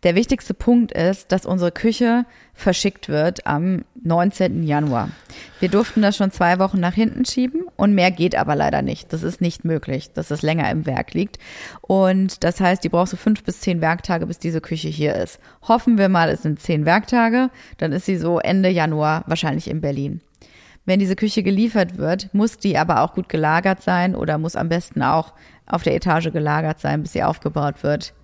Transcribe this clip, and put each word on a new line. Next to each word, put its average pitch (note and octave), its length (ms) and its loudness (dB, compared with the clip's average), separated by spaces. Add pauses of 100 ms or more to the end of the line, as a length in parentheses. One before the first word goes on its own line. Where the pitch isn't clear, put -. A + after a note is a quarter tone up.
Der F3 100 4
wichtigste A#3 400 0
Punkt A#3+ 380 4
ist, F3+ 380 0
dass F#3+ 140 0
unsere F3 260 0
Küche A#3 540 0 (300)
verschickt - 540 -2
wird D#3 380 0
am E3+ 380 0 (180)
neunzehnten F3 640 0
Januar. D3 460 0 (500)
Wir F#3+ 80 0
durften G#3 340 2
das G3+ 140 2
schon G3 160 0
zwei F3+ 260 2
Wochen F#3+ 220 0
nach F3 140 0
hinten A3 300 0
schieben C4 400 -2 (120)
und G3+ 180 4
mehr F#3 180 4
geht E3+ 220 0
aber D3+ 220 0
leider D3 260 0
nicht. C3 300 -6
Das D#3+ 100 -6
ist E3 180 -4
nicht E3+ 240 -2
möglich, D#3 480 -4
dass - 180 -6
es D3 120 -4
länger D#3+ 280 0
im D#3 160 -2
Werk - 260 -4
liegt. - 260 -4 (440)
Und F#3+ 600 2
das E3+ 180 0
heißt, F#3 220 2
die E3 60 -2
braucht F3 220 0
so F#3+ 60 -8
fünf - 280 0
bis - 160 -6
zehn E3+ 200 -2
Werktage, E3 460 -2
bis E3+ 120 -8
diese E3 220 -4
Küche D#3+ 280 -6
hier D3+ 280 -2
ist. - 220 -6 (300)
Hoffen A3+ 300 4
wir G3 100 4
mal, E3+ 220 4
es - 120 -4
sind D3+ 180 -2
zehn D3+ 260 0
Werktage, A#3 640 2 (280)
dann D#3+ 140 -2
ist F3+ 140 -2
sie G3 100 0
so E3+ 240 0
Ende F#3 300 2
Januar D#3 560 2
wahrscheinlich D#3 420 -2
in D#3 120 -4
Berlin. C#3+ 400 -4 (640)
Wenn F#3 140 2
diese F#3+ 160 2
Küche G#3+ 300 -2
geliefert G3 520 2
wird, F#3 380 -4
muss G#3 240 0
die G3 180 0
aber D#3 260 2
auch E3+ 120 -2
gut F#3 140 -6
gelagert E3 560 0
sein F3+ 320 0
oder D#3 200 -2
muss D#3+ 200 -4
am E3 120 -4
besten E3 320 -4
auch D3 320 0 (320)
auf - 200 -4
der - 100 2
Etage E3 380 0
gelagert D#3 480 -2
sein, D3 220 -2
bis D#3 100 -8
sie - 100 -2
aufgebaut D3+ 640 -2
wird - 400 -2